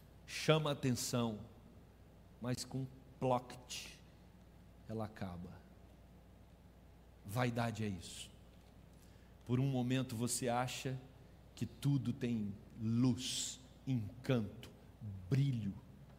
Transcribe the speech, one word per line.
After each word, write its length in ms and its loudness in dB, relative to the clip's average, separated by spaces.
chama 440 4
a 20 2
atenção, 640 2
mas 240 -2
com 220 -6
ploct 800 -2
ela 160 -4
acaba. 460 -8
Vaidade 600 2
é 40 0
isso. 420 -8
Por 160 4
um 60 4
momento 500 2
você 320 0
acha 500 0
que 120 -2
tudo 460 2
tem 400 0
luz, 760 2
encanto, 840 0
brilho, 460 2